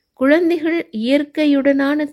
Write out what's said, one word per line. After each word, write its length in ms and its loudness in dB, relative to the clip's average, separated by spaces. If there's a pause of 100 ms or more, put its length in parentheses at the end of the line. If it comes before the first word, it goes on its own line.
(200)
குழந்தைகள் 580 0 (180)
இயற்கையுடனான 1160 0